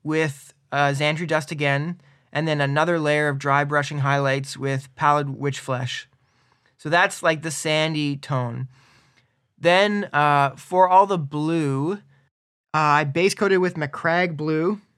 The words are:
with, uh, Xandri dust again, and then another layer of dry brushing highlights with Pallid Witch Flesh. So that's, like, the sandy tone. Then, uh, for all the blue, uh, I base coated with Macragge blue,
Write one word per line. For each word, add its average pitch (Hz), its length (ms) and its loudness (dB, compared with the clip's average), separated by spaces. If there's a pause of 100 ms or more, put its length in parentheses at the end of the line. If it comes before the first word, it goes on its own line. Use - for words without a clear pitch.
with, 156 500 -4 (180)
uh, 143 180 2
Xandri 151 380 -2
dust 156 240 -2
again, 147 480 -2 (320)
and 156 160 -2
then 147 140 0
another 156 380 0
layer 151 280 0
of 139 120 -2
dry 143 240 2
brushing 147 360 -2
highlights 139 580 0
with 135 380 -6
Pallid 147 340 2
Witch 135 300 -6
Flesh. 127 480 -8 (680)
So 151 120 -10
that's, 180 340 2
like, 160 180 0
the 160 100 -8
sandy 156 640 -2
tone. 127 500 -6 (920)
Then, 196 560 2
uh, 143 420 2
for 185 320 2
all 190 200 6
the 190 100 0
blue, 151 760 -2
uh, 202 40 -6 (760)
I 151 320 4
base 170 280 0
coated 190 260 2
with 180 160 0
Macragge 165 640 -2
blue, 160 420 -2 (180)